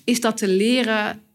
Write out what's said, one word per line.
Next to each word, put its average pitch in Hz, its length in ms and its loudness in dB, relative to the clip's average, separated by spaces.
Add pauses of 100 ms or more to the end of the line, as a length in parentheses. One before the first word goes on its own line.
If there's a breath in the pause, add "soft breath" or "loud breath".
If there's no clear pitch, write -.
is 240 180 0
dat 226 160 0
te 214 100 -2
leren? 214 760 0 (140)